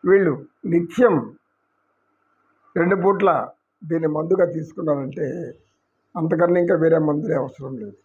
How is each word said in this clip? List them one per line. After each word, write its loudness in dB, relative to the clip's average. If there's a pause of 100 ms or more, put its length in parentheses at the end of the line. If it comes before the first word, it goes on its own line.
వీళ్ళు 2 (200)
నిత్యం 2 (1400)
రెండు 2
పూట్ల 2 (360)
దీన్ని -2
మందుగా 0
తీసుకున్నారంటే -6 (600)
అంతకన్నా 2
ఇంకా 2
వేరే 4
మందులే -2
అవసరం -8
లేదు. -14